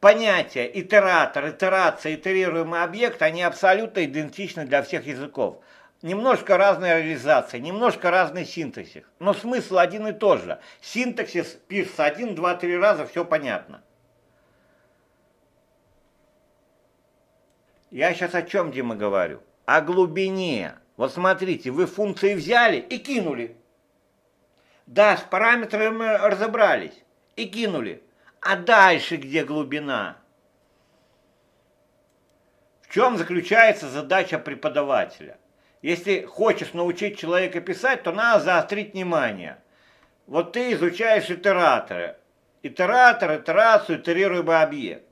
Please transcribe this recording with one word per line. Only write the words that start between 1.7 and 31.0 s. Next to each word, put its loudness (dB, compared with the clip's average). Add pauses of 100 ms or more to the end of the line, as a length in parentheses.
итерируемый -2
объект, -4
они 0
абсолютно 2
идентичны -8
для 0
всех -6
языков. -6 (400)
Немножко 0
разная 4
реализация, 0
немножко -2
разный 0
синтаксис, -12 (160)
но 0
смысл -4
один 0
и -6
тот 2
же. -10 (220)
Синтаксис -6
пишется -4
один, -4
два, -2
три -4
раза, 2
всё -6
понятно. -6 (4000)
Я 0
щас -4
о -2
чём, -4
Дима, -6
говорю? -2 (240)
О 4
глубине. -2 (200)
Вот -4
смотрите, -2
вы 0
функции -2
взяли 2
и -8
кинули. -6 (1300)
Да, 4
с -8
параметрами 0
мы -2
разобрались 0 (320)
и -8
кинули. -6 (380)
А 0
дальше 4
где -4
глубина? -6 (2750)